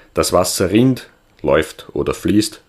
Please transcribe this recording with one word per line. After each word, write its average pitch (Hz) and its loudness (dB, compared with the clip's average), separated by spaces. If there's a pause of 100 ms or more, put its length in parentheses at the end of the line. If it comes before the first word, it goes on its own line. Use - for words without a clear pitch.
(140)
Das - -2
Wasser 90 0
rinnt, 123 2 (320)
läuft 73 -2
oder 69 -2
fließt, - -2